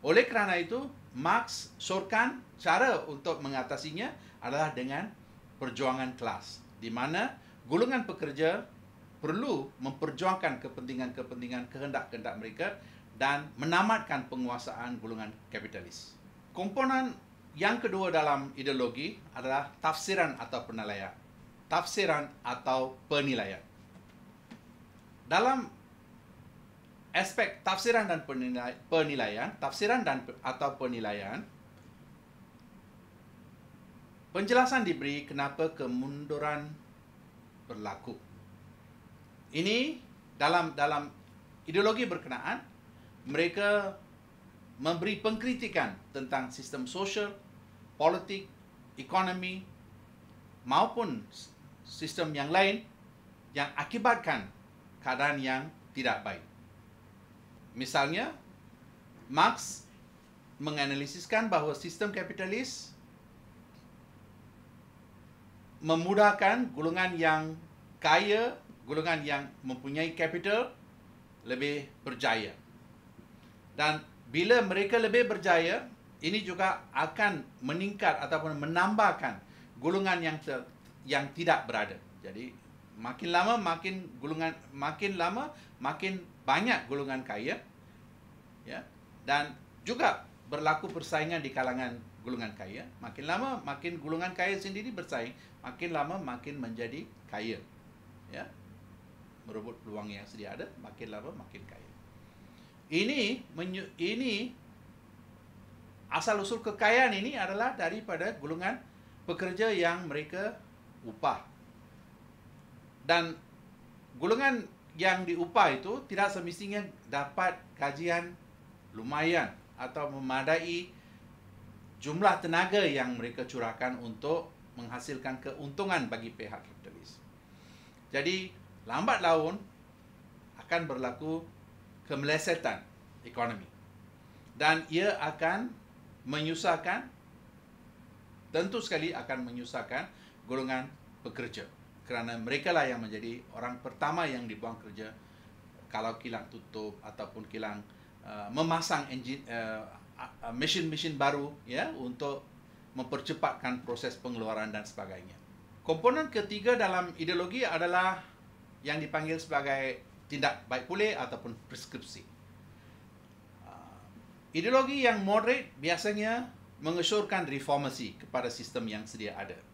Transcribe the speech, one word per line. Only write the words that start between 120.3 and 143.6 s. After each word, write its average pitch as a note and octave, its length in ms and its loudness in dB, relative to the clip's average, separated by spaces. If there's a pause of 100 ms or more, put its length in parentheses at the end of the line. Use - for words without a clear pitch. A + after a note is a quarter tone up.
jumlah F3+ 480 4
tenaga F#3 400 4
yang B2+ 320 2
mereka A#2+ 320 -6
curahkan B2 560 -2
untuk C#3+ 480 -2 (240)
menghasilkan B2+ 640 -8
keuntungan C#3+ 720 -2
bagi A2+ 160 -6
pihak - 320 -10
kapitalis. - 560 -20 (960)
Jadi, F#3 400 0 (320)
lambat F3+ 400 2
laun E3 320 6 (1040)
akan E3+ 240 0
berlaku C#3 560 -4 (640)
kemelesetan D3 800 0 (400)
ekonomi. A#2 400 -2 (880)
Dan D#3+ 400 6
ia F#3+ 320 4
akan E3 480 0 (560)
menyusahkan, E3 800 0 (1400)
tentu F#3+ 320 0
sekali E3 320 -2
akan B2 320 -6
menyusahkan B2 560 -6 (400)
golongan C3 400 -2 (400)
pekerja. - 400 -8 (380)
Kerana A#2 320 -6
mereka C3+ 400 0
lah D3 100 6
yang B2 140 -2
menjadi A2+ 400 -8 (160)
orang B2 240 -8